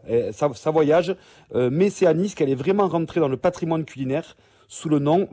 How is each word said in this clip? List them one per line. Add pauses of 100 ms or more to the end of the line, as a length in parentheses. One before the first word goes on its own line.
et
ça,
ça
voyage, (400)
euh,
mais
c'est
à
Nice
qu'elle
est
vraiment
rentrée
dans
le
patrimoine
culinaire (320)
sous
le
nom